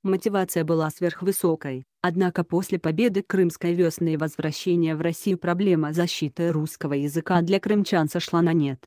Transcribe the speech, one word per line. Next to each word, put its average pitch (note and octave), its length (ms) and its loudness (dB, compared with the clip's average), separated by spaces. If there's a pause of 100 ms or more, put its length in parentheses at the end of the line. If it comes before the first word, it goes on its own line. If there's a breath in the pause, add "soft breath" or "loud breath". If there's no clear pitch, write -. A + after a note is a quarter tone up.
Мотивация F#3+ 600 0
была D#3+ 260 0
сверхвысокой, E3 920 -2 (160)
однако F3+ 440 0
после F#3 340 -2
победы F#3+ 440 0
Крымской F3 520 0
весны E3+ 400 0
и - 20 -2
возвращения D#3+ 800 -2
в D#3 40 -6
Россию E3+ 380 -2
проблема F3 540 0
защиты E3+ 580 -2
русского D#3 440 -2
языка D#3 480 0
для F#3+ 180 2
крымчан G3 480 2
сошла E3+ 320 0
на E3+ 120 4
нет. C#3+ 340 2